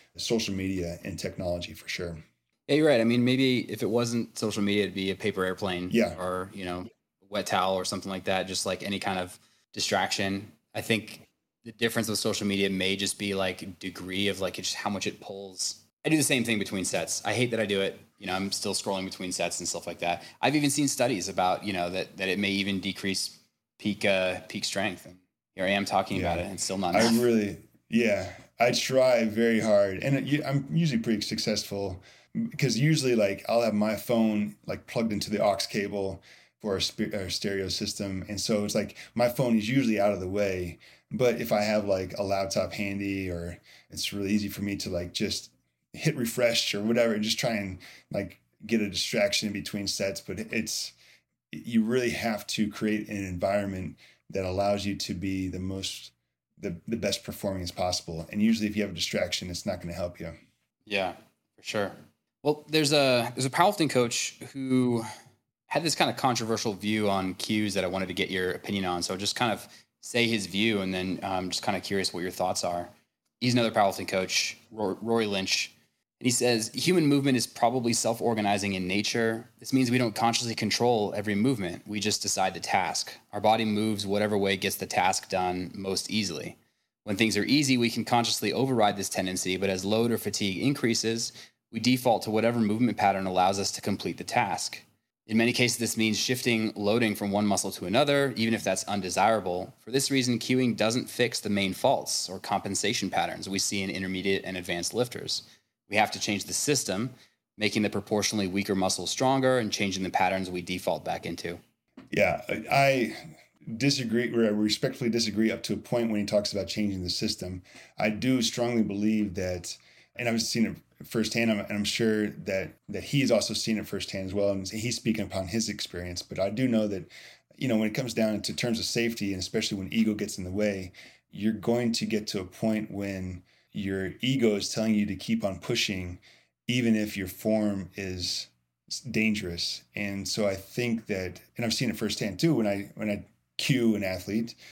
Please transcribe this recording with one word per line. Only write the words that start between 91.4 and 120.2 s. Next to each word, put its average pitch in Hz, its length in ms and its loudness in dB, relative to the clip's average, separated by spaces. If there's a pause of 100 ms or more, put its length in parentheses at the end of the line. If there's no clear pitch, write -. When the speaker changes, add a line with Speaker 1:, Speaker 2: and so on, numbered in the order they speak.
Speaker 2:
we 113 80 -4
default 123 420 4
to - 80 -4
whatever 113 300 4
movement 110 360 2
pattern 95 300 2
allows 92 320 4
us 98 140 -2
to - 80 -8
complete 98 360 -2
the - 80 -10
task. - 560 -2 (460)
In 110 100 2
many 117 160 4
cases, 120 260 2
this 113 180 -2
means 110 220 2
shifting 117 580 0
loading 104 380 2
from 101 180 -2
one 104 140 2
muscle 98 260 0
to - 140 -8
another, 139 500 2
even 110 180 2
if 101 80 -2
that's 95 220 0
undesirable. 95 920 0
For - 120 -18
this 135 200 2
reason, 127 280 2
cueing 127 380 2
doesn't 110 340 0
fix - 300 0
the 104 100 -4
main 98 220 2
faults - 560 0
or 92 100 -8
compensation 98 720 -2
patterns 85 380 -2
we 95 100 0
see 98 240 0
in 95 80 -2
intermediate 92 540 0
and 92 120 -6
advanced 87 380 -4
lifters. - 480 -2 (460)
We 104 80 -2
have 104 160 4
to 101 80 -6
change 101 240 0
the - 80 -10
system, 123 580 0 (460)
making 107 260 2
the 101 80 2
proportionally 101 580 0
weaker 98 260 0
muscles 92 360 0
stronger 131 480 4
and 107 140 -2
changing 95 300 -2
the 92 80 -4
patterns 92 400 0
we 90 120 -4
default 87 420 -2
back 85 220 -4
into." 85 320 -8 (520)
Speaker 1:
Yeah, 92 380 2
I, - 220 -6
I 135 460 2 (600)
disagree, 120 580 0
or 117 100 4
I 110 40 4
respectfully 107 640 0
disagree 110 400 2
up 98 140 -4
to 135 100 -2
a 117 40 -4
point 117 320 -2
when 107 100 0
he 101 60 -2
talks 104 260 0
about 95 160 -4
changing 101 340 -2
the 87 80 -4
system. 92 520 -4 (360)
I 107 120 2
do 123 320 2
strongly 117 400 0
believe 104 520 0
that, 90 420 -4 (400)
and 120 120 -2